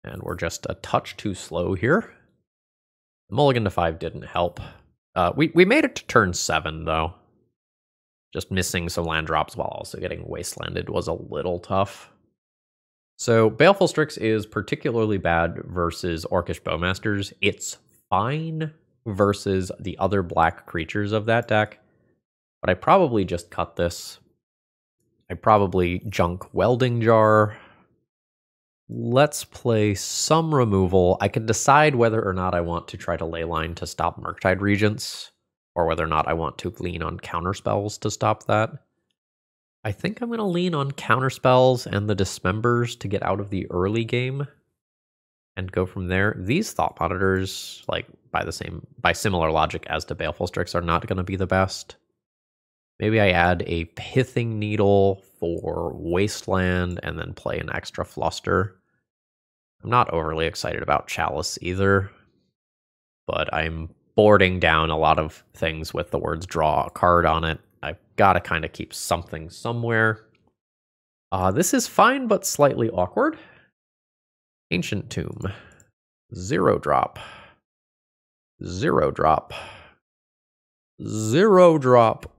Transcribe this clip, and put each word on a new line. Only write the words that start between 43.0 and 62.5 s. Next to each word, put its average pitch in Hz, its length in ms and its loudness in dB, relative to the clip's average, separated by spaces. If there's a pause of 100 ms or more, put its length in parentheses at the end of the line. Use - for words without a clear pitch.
to 101 80 -8
get 98 140 -4
out 95 180 -2
of 98 100 -8
the 98 200 -4
early 104 340 0
game 127 420 -4 (1080)
and 92 160 -8
go 92 140 0
from 92 220 -8
there. 98 300 2
These 127 340 -4
Thought - 280 -4
Monitors, 95 880 -2
like, - 180 -6 (240)
by - 140 -2
the - 80 -6
same, - 340 -12 (140)
by 85 120 2
similar 85 380 0
logic 80 380 0
as 80 160 -6
the - 100 -10
Baleful 80 320 -6
Strix, - 280 -6
are 87 80 -2
not 85 240 -2
gonna 92 180 -4
be 95 120 -6
the 92 100 -4
best. - 500 -2 (1040)
Maybe 110 200 2
I 101 100 6
add 87 360 4
a 85 200 -4 (100)
Pithing 120 600 -4
Needle 101 640 2 (160)
for 85 540 -4
Wasteland 90 1080 0
and 82 160 -8
then 85 140 -10
play - 260 -6
an - 160 -8
extra - 300 -8
Fluster. - 720 -2 (1040)
I'm 104 80 -10
not 120 200 4
overly 80 360 -2
excited - 380 -6
about - 240 0
Chalice - 520 -4
either, 98 480 2 (1160)